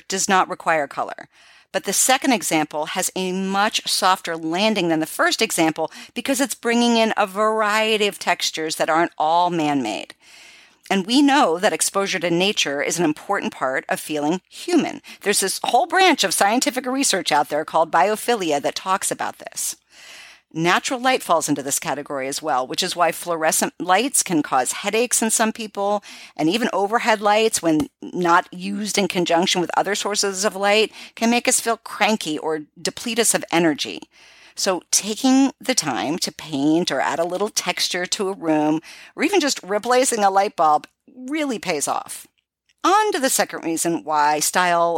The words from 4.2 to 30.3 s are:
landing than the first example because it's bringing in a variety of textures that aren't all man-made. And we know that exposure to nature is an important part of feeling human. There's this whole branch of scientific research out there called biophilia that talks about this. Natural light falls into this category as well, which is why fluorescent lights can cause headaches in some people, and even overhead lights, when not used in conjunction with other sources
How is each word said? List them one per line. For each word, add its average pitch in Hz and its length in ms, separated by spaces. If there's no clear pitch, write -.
landing 175 500
than 160 140
the 156 40
first - 360
example - 500
because 240 260
it's 269 160
bringing 240 400
in 226 220
a 208 100
variety 214 800
of 190 100
textures 160 600
that 160 120
aren't 165 280
all 170 320
man-made. 143 640
And 190 180
we 254 160
know 262 340
that 185 160
exposure 185 460
to 185 100
nature 170 520
is 156 180
an 175 60
important - 460
part 135 380
of 143 100
feeling 151 480
human. 269 540
There's - 180
this 381 240
whole 339 240
branch 349 360
of 185 100
scientific 254 520
research 254 460
out 147 180
there 151 160
called 165 260
biophilia 180 680
that 143 140
talks - 340
about 107 300
this. - 380
Natural 190 460
light 262 240
falls 160 260
into 143 140
this 135 160
category 139 500
as 139 120
well, 131 240
which 160 180
is 180 120
why 170 160
fluorescent 165 680
lights 190 460
can 156 180
cause 131 300
headaches 220 500
in 220 80
some 220 220
people, 208 500
and 156 120
even 208 220
overhead 220 480
lights, 214 420
when 156 280
not 175 520
used 202 440
in 196 120
conjunction 175 500
with 165 160
other 190 200
sources 202 500